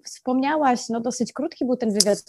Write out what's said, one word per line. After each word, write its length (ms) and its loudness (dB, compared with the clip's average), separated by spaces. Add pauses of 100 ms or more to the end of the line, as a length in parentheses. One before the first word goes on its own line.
wspomniałaś, 840 0
no 120 0
dosyć 320 -2
krótki 320 -4
był 120 2
ten 160 0
wywiad 260 2 (100)